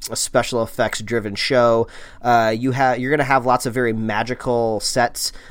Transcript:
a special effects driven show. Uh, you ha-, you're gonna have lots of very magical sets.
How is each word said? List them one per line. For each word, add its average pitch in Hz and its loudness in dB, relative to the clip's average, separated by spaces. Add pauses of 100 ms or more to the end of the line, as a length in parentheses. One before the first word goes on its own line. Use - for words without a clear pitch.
(100)
a 113 2
special - 0
effects 110 -2
driven 107 -4
show. 117 2 (340)
Uh, 113 4
you 123 -2
ha-, 127 2
you're 127 -4
gonna 151 2
have 131 2
lots 127 2
of 117 -4
very 120 0
magical 113 -2
sets. - -2 (200)